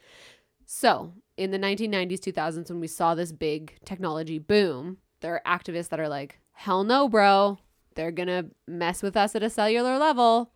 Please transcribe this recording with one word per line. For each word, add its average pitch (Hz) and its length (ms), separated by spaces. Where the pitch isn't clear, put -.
So 175 480
in 190 140
the 190 80
nineteen 202 320
nineties, 185 300
two 196 100
thousands, 165 400
when 175 80
we 165 80
saw 165 300
this 165 160
big 156 520
technology 160 540
boom, 180 600
there 170 220
are 180 140
activists 170 300
that 160 100
are 156 100
like, 143 300
"Hell 190 320
no, 262 240
bro. 202 500
They're 165 160
gonna 180 320
mess 175 340
with 202 140
us 208 180
at 214 80
a 220 80
cellular 240 480
level." 240 580